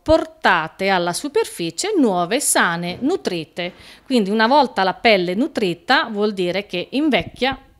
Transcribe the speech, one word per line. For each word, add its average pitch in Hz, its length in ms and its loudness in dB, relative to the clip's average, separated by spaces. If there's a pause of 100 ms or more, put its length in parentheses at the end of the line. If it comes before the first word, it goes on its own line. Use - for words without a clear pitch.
portate 196 880 0
alla 175 240 0
superficie 302 840 -4
nuove, 202 440 2
sane, 175 600 0
nutrite. 190 720 -4 (320)
Quindi 226 240 0
una 220 180 2
volta 254 360 2
la 190 100 0
pelle 185 420 2
nutrita 240 760 -2
vuol 208 240 -2
dire 185 320 -4
che 175 240 -8
invecchia 254 680 -2 (220)